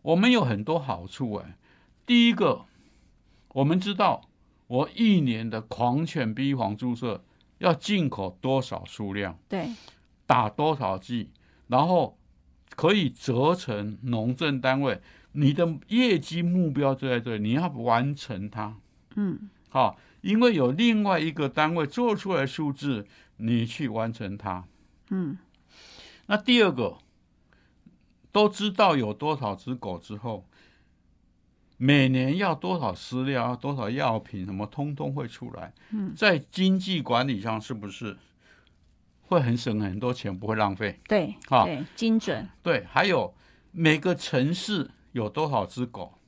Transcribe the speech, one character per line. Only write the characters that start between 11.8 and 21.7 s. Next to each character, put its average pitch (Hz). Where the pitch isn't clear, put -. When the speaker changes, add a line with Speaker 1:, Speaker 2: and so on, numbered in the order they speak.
Speaker 1:
后 175
可 170
以 175
责 131
成 107
农 120
政 143
单 131
位， 135
你 143
的 151
业 226
绩 160
目 175
标 135
就 135
在 120
这 117
里， 104
你 120
要 165
完 123
成 104
它。 107
Speaker 2:
嗯。 202
Speaker 1:
好， 123
因 208
为 240
有 131
另 214
外 190
一 160
个 143
单 156